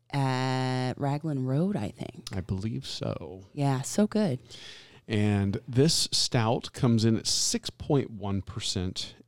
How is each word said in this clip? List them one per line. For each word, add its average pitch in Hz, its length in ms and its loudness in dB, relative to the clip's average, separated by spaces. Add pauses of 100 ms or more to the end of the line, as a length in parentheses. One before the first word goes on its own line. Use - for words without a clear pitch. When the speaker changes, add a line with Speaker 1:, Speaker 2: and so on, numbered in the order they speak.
(120)
Speaker 1:
at 131 880 0
Raglan 143 460 -2
Road, 160 300 2
I 104 140 -2
think. - 420 -12
Speaker 2:
I 95 100 -4
believe 110 440 -4
so. - 680 -6
Speaker 1:
Yeah, 139 300 0
so 208 240 2
good. 208 320 0 (680)
Speaker 2:
And 104 600 2
this 139 440 4
stout - 600 2
comes 117 320 4
in 113 140 6
at - 80 -4
six - 460 0
point - 400 0
one 98 320 -4
percent - 720 -4 (120)